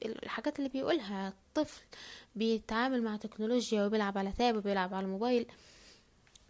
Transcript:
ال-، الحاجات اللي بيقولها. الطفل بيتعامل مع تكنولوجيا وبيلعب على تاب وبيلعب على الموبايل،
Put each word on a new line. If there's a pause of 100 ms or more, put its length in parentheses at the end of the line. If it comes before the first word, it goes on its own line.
ال-،
الحاجات
اللي
بيقولها.
الطفل (540)
بيتعامل
مع
تكنولوجيا
وبيلعب
على
تاب
وبيلعب
على
الموبايل، (1040)